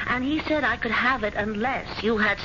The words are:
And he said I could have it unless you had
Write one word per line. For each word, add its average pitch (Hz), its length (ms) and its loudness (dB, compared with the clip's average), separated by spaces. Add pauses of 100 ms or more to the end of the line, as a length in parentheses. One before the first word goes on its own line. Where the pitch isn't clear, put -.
And 247 160 0
he 294 160 0
said 302 240 0
I 233 140 2
could 226 140 -2
have 247 320 2
it 208 120 -2
unless 214 680 -2
you 220 140 2
had 208 280 2